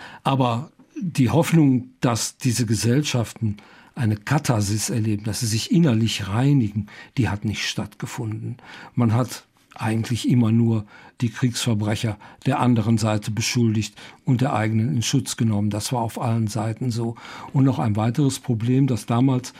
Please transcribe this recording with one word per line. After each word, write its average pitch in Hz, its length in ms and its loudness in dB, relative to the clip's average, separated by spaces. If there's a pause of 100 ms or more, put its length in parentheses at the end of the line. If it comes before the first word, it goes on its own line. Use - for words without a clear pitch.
(240)
Aber 131 480 0 (300)
die 139 280 2
Hoffnung, 143 640 2 (100)
dass 113 360 -2
diese 120 280 0
Gesellschaften 113 920 0 (380)
eine 107 220 0
Katharsis 110 720 0
erleben, 107 340 -2
dass 107 160 -6
sie 117 80 -2
sich 110 240 -2
innerlich 113 560 2
reinigen, 110 600 0 (300)
die 110 120 2
hat 101 140 -6
nicht 107 240 -4
stattgefunden. 113 920 -8 (360)
Man 117 200 2
hat - 320 -2 (300)
eigentlich 113 520 -2
immer 120 240 4
nur 113 340 4 (360)
die 120 80 0
Kriegsverbrecher 110 880 -2 (280)
der 131 140 0
anderen 117 380 4
Seite 107 340 -2
beschuldigt 110 640 0 (300)
und 123 160 2
der 143 120 0
eigenen 110 400 0
in 120 80 0
Schutz - 360 -2
genommen. 107 320 0
Das 104 240 -4
war 120 80 0
auf 117 180 -6
allen 113 280 0
Seiten 110 440 -4
so. 117 240 -4 (380)
Und 135 100 4
noch 135 160 4
ein 110 160 0
weiteres 120 440 0
Problem, 127 480 2
das 117 180 -2
damals 127 540 0